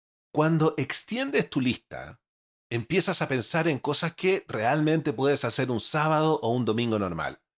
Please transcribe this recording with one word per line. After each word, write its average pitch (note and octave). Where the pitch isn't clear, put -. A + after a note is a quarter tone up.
Cuando D#3
extiendes B3
tu C3+
lista, G#2
empiezas D#3+
a D3+
pensar D3
en D3
cosas D3
que F#3+
realmente D3+
puedes C3
hacer B2+
un A#2
sábado D#3
o A2+
un B2
domingo A2
normal. D#2+